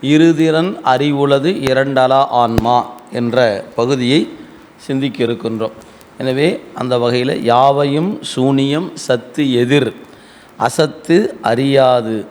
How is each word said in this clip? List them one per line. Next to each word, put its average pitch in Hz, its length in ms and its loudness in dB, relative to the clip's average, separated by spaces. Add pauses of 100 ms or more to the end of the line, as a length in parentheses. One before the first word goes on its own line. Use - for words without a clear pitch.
இருதிறன் 160 840 2
அறிவுளது 139 640 2
இரண்டலா 135 760 2
ஆன்மா 117 640 0 (220)
என்ற 117 540 0 (100)
பகுதியை 127 540 0 (460)
சிந்திக்க 135 480 -4
இருக்கின்றோம். 113 480 -4 (460)
எனவே, 135 420 -2 (140)
அந்த 123 240 -4
வகையில் 123 460 -2
யாவையும் 143 800 2
சூனியம் 139 720 -2
சத்து 131 600 -2
எதிர், 123 420 2 (600)
அசத்து 165 840 0
அறியாது. 123 880 2